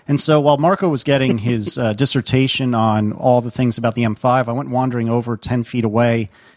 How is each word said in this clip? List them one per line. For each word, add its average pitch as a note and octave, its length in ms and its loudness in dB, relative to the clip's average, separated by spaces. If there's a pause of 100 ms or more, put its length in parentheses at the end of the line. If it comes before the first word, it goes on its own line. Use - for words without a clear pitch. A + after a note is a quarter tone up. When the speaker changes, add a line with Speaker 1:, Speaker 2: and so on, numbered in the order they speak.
Speaker 1:
And C#3+ 140 0
so D3+ 200 4
while C#3+ 180 4
Marco F3+ 300 0
was C#3 140 -2
getting C3 360 0
his, A2 400 -2
Speaker 2:
<laughs> - 0 -
Speaker 1:
uh, A2+ 140 0
dissertation C3 800 0
on G#2+ 400 2
all B2 280 2
the A#2 100 -4
things B2 280 -2
about A#2 180 -2
the A#2+ 80 0
M A2 100 0
five, B2 340 0
I A#2 40 -4
went C3+ 180 -6
wandering B2 380 -2
over A#2 280 -2
ten A#2+ 280 -4
feet A#2+ 200 -4
away A#2 440 0 (280)